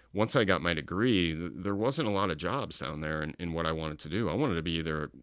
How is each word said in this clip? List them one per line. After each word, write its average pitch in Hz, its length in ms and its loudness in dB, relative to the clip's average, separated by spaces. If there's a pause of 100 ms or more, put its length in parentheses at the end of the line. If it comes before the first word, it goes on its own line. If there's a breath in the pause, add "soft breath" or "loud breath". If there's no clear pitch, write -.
(140 soft breath)
Once 107 220 0
I 120 80 6
got 90 180 4
my 85 140 2
degree, 90 580 2
th-, 82 220 -4
there 95 180 -2
wasn't 131 340 0
a 104 40 0
lot 98 180 2
of 78 80 0
jobs 87 400 -4
down 76 240 -6
there 78 220 -2
in, 76 160 -6
in 85 140 -4
what 82 120 0
I 80 60 2
wanted 80 280 -4
to 76 100 -10
do. 98 200 0
I 78 60 0
wanted 117 200 0
to 82 60 0
be 82 120 0
either, 80 360 -2 (140)